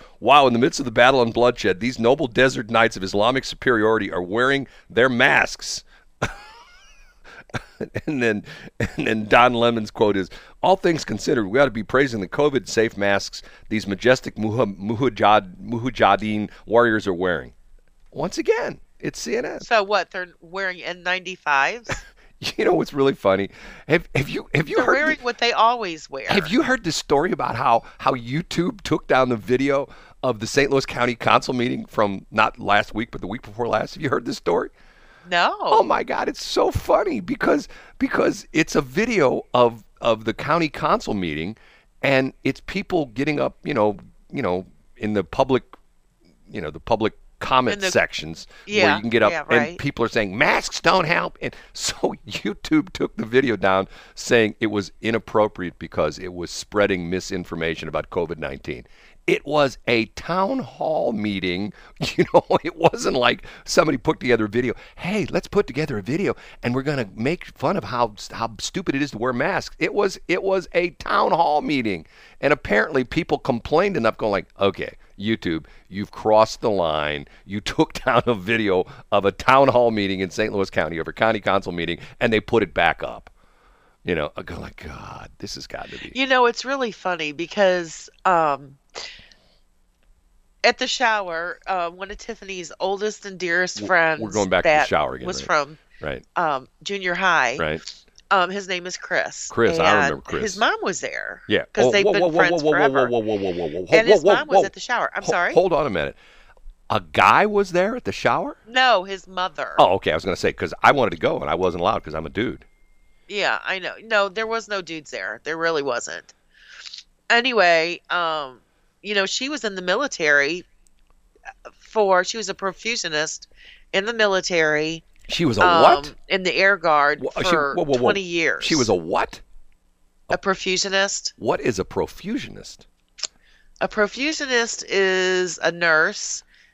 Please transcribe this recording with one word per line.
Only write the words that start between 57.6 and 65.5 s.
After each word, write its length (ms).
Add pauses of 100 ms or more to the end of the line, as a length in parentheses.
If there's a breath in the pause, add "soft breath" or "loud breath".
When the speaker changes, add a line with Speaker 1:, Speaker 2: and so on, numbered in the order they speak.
Speaker 1:
about 220
covid 300
nineteen. 460 (400 soft breath)
It 200
was 320 (100)
a 200
town 520
hall 540
meeting. 580 (280 loud breath)
<laughs> 180
You 160
know, 100 (200)
it 120
wasn't 400
like 300 (180 loud breath)
somebody 340
put 220
together 260
a 40
video. 240 (240 loud breath)
"Hey, 320
let's 180
put 180